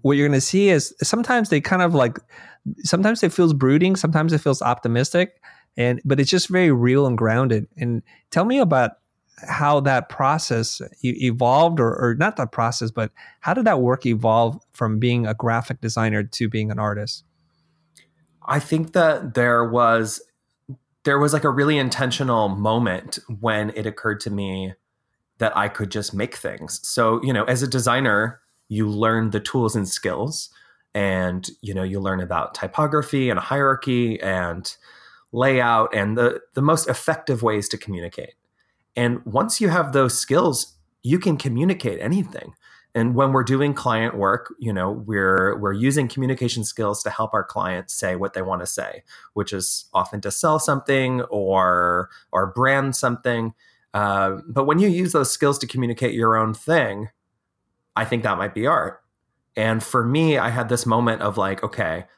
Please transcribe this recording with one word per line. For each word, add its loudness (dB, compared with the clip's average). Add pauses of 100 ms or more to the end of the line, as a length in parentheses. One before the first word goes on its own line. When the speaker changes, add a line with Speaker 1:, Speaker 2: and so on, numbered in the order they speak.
Speaker 1:
what 4
you're 4
gonna 2
see 2
is 2
sometimes 0
they 2
kind 0
of, 2
like, 2 (640)
sometimes 2
it 4
feels 4
brooding, 4
sometimes 2
it 4
feels 0
optimistic, 0 (360)
and, 0
but 2
it's 2
just 2
very 4
real 4
and 0
grounded. 2 (100)
And -2 (280)
tell 2
me 2
about 4 (560)
how 2
that 2
process -2 (200)
e-, -2
evolved, 4
or, 4
or 0
not 0
the -4
process, -2
but -4 (300)
how 0
did 0
that 4
work 2
evolve 2 (120)
from -2
being 2
a -2
graphic -2
designer -2
to -4
being -4
an -6
artist? -6 (1200)
Speaker 2:
I 0
think -2
that 2
there 4
was, 2 (840)
there 2
was, 2
like, 2
a 4
really 2
intentional 0
moment -2 (220)
when 0
it -6
occurred -4
to -8
me -6 (640)
that -2
I 0
could -8
just -8
make -6
things. -10
So, 0
you 0
know, 0
as 0
a -2
designer, 0 (280)
you -2
learn 0
the -2
tools -2
and -2
skills, -6 (440)
and, -2 (120)
you -8
know, -4
you -6
learn -2
about -6
typography -2
and -2
hierarchy 0
and -4 (580)
layout 2
and 0
the, 2 (140)
the -2
most 2
effective -4
ways 0
to -8
communicate. -10 (640)
And 0
once -2
you 2
have 0
those 2
skills, 0 (280)
you 2
can 0
communicate -2
anything. -4 (400)
And 0
when 2
we're 2
doing 0
client -2
work, -2
you -6
know, -2
we're, 0
we're -4
using 0
communication -4
skills -4
to -4
help -6
our -2
clients -6
say -4
what -6
they -6
wanna -6
say, -8 (300)
which -4
is -6 (100)
often -2
to -6
sell 0
something 0 (100)
or, 2 (240)
or 0
brand 0
something. -2 (400)
Uh, 0 (100)
but 0
when 4
you 6
use 0
those 2
skills 0
to -8
communicate -2
your 4
own 0
thing, -2 (840)
I -2
think -2
that -2
might -6
be -2
art. -2 (540)
And 0
for 0
me, 2
I -2
had -4
this -2
moment 2
of, -2
like, -2
Okay, -4 (140)